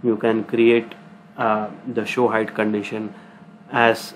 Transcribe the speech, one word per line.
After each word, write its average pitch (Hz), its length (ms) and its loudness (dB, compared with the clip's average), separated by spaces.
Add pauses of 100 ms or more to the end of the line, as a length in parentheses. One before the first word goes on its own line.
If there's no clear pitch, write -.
you 117 140 2
can 110 260 0
create, 117 540 2 (420)
uh, 107 320 0 (160)
the 113 180 -4
show 123 220 0
hide 110 300 -2
condition 107 580 -4 (560)
as 117 460 2